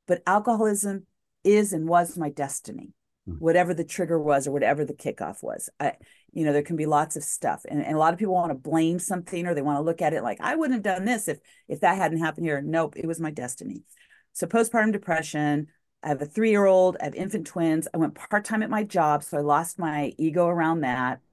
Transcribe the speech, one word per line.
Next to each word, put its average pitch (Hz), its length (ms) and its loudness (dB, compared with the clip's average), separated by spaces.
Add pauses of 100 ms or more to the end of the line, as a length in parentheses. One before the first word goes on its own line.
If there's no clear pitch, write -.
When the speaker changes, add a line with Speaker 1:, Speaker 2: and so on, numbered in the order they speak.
Speaker 1:
But 180 200 0
alcoholism 208 800 2 (380)
is 202 280 6
and 160 140 -2
was 175 300 4
my 156 140 -4
destiny, - 640 -8 (320)
Speaker 2:
Hmm. 87 80 -8
Speaker 1:
whatever 170 400 4
the 165 100 -4
trigger 165 340 -2
was 143 280 2
or 139 60 -4
whatever 143 320 2
the 143 100 -6
kickoff - 480 -8
was. - 260 -8 (100)
I, 147 180 -2 (360)
you 160 120 -4
know, 151 80 2
there 147 100 2
can 165 140 -6
be 151 100 -2
lots 151 300 0
of 151 80 -10
stuff. - 440 -4
And, 147 160 -2
and 156 120 -2
a - 20 0
lot 160 140 4
of 175 60 -4
people 196 160 0
wanna 170 200 0
blame 160 440 0
something, 175 480 -6
or 175 80 0
they 143 80 -2
wanna 143 200 0
look 165 180 -2
at 156 120 2
it 147 100 -2
like, 117 180 -4
"I 269 140 -2
wouldn't 302 220 0
have 202 60 -4
done 190 220 -2
this 226 220 -2
if, - 140 -4 (260)
if 147 140 -8
that 185 160 4
hadn't 165 240 0
happened 160 260 -2
here." 143 160 -2
Nope, 156 340 -2
it - 100 -8
was 165 140 -4
my 156 120 -4
destiny. 123 500 -10 (500)
So - 140 -4
postpartum 226 460 2
depression, 151 720 -2 (380)
I - 40 -6
have 143 140 -2
a 147 40 -6
three-year-old, 190 760 4
I - 40 -4
have 147 100 -6
infant 156 340 -6
twins. 160 440 0
I 165 60 -2
went 156 160 0
part-time 214 480 -2
at - 80 -6
my 214 140 0
job, 151 400 2
so 156 140 -6
I - 20 0
lost 147 380 0
my 151 400 -4
ego 160 280 2
around 165 360 2
that. 127 380 -2 (120)